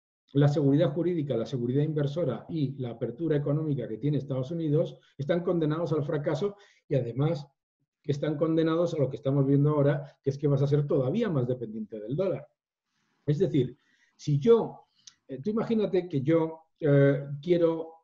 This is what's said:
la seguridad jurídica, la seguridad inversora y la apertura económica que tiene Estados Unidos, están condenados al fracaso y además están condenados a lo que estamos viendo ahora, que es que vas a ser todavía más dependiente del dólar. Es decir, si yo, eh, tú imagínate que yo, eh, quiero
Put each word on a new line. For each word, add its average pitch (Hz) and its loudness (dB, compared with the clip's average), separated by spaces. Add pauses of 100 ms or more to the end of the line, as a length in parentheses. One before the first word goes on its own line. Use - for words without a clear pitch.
(340)
la 143 6
seguridad 143 4
jurídica, 165 -2
la 113 -2
seguridad 127 -2
inversora 147 -2
y 147 -4
la 123 -2
apertura 147 -2
económica 143 -2
que 110 -8
tiene 143 0
Estados 131 -4
Unidos, 165 -2 (220)
están 170 -2
condenados 165 0
al 147 0
fracaso 160 -4 (320)
y 147 -2
además 135 -2 (600)
están 147 -2
condenados 160 0
a 156 -4
lo 135 0
que 139 -8
estamos 139 0
viendo 143 4
ahora, - 0
que 135 -2
es - -4
que 147 0
vas 139 2
a 139 2
ser 143 2
todavía 165 0
más 131 0
dependiente 110 -6
del 113 -6
dólar. 175 -2 (800)
Es 147 2
decir, 143 2 (400)
si 147 0
yo, 208 2 (400)
eh, 131 -12
tú 208 -4
imagínate 190 0
que 139 -2
yo, 160 0 (200)
eh, 143 4 (140)
quiero 165 2 (140)